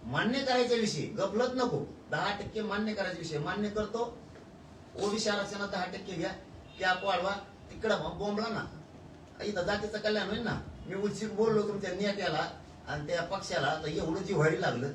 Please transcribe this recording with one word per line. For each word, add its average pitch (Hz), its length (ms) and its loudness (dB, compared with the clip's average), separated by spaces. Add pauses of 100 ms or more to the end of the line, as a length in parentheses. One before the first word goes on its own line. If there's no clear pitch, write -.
मान्य 226 420 2
करायचा 247 300 6
विषय, 208 260 2
गफलत 233 540 2
नको. 247 240 2 (320)
दहा 185 200 2
टक्के 214 300 -4
मान्य 208 320 0
करायचा 180 240 -2
विषय, 156 220 -4
मान्य 196 300 0
करतो. 220 480 -2 (840)
ओबीसी 208 280 2
आरक्षणात 202 400 0
दहा 180 160 0
टक्के - 280 -8
घ्या, 165 160 0 (500)
कॅप 185 240 4
वाढवा, 190 280 2 (400)
तिकडं 208 280 2
मग - 140 -2
बोंबला 208 360 0
ना, - 160 -2 (760)
इथं 202 180 0
जातीचं 208 360 0
कल्याण 208 300 2
होईल 220 120 -2
ना. 214 220 -2 (240)
मी 190 100 -6
उलशीत 208 340 0
बोललो 214 380 4
तुमच्या 190 240 -2
नेत्याला 185 580 0 (380)
आणि 147 200 -4
त्या 170 160 2
पक्षाला, 160 600 0
तर 151 40 -2
एवढं 165 340 0
जिव्हारी 170 400 4
लागलं. 135 340 2